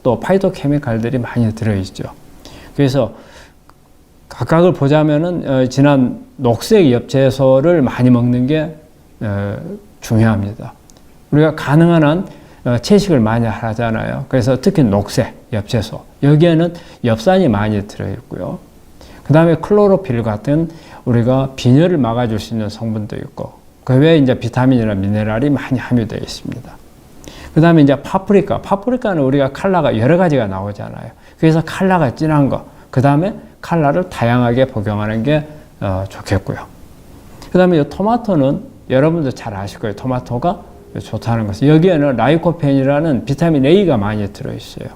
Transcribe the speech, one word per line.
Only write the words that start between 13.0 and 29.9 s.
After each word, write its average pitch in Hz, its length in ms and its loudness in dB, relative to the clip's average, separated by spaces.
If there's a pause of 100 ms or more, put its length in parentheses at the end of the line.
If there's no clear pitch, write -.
많이 113 260 2
하잖아요. 113 840 -4
그래서 127 320 0
특히 165 240 2
녹색 104 520 0 (180)
엽채소, 104 500 -6 (200)
여기에는 165 500 4 (300)
엽산이 160 440 2
많이 104 400 0
들어있고요. - 680 -10 (680)
그 139 100 0
다음에 165 220 6
클로로필 185 680 0
같은 143 460 -2 (360)
우리가 127 500 0
빈혈을 156 420 4
막아줄 117 420 -2
수 - 140 -10
있는 107 160 -4
성분도 110 480 -8
있고, - 360 -12 (300)
그 127 100 0
외에 156 240 6
이제 127 220 2
비타민이나 120 560 0
미네랄이 107 560 -2
많이 131 260 -2
함유되어 120 420 -4
있습니다. - 520 -12 (840)
그 151 80 4
다음에 165 220 6
이제 139 180 4
파프리카, 190 600 0
파프리카는 202 600 -2
우리가 135 300 0
칼라가 156 460 -2